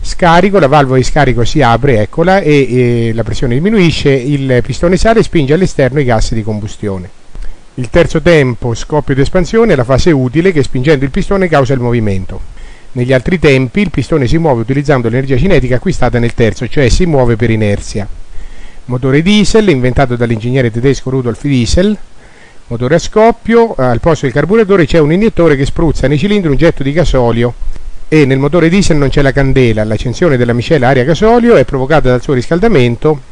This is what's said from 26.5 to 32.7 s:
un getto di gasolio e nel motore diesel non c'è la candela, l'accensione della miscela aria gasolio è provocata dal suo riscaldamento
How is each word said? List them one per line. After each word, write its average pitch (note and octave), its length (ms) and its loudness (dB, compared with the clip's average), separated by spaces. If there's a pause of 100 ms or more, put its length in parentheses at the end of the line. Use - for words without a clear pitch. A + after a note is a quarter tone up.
un C3+ 60 2
getto D#3 260 2
di C3+ 80 -2
gasolio A#2+ 640 0 (540)
e D3+ 160 4
nel C3+ 160 0
motore D#3 280 2
diesel E3+ 280 2
non C#3+ 120 2
c'è C#3 140 0
la C3+ 80 2
candela, C3 540 2
l'accensione A#2+ 520 -2
della A#2+ 160 0
miscela A#2+ 360 0
aria B2+ 160 2
gasolio A3+ 500 2
è C#3 100 4
provocata C3+ 440 0
dal B2+ 140 0
suo D3 120 -2
riscaldamento D3 880 0 (120)